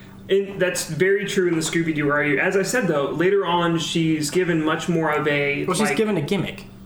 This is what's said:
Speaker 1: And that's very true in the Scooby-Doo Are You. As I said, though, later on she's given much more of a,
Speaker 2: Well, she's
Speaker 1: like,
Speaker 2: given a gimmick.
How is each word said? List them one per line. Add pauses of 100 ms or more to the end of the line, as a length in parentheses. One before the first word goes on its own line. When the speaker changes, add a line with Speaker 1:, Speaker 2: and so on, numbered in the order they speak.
(280)
Speaker 1:
And
that's
very
true
in
the
Scooby-Doo
Are
You.
As
I
said,
though,
later
on
she's
given
much
more
of
a,
Speaker 2:
Well,
she's
Speaker 1:
like,
Speaker 2:
given
a
gimmick. (200)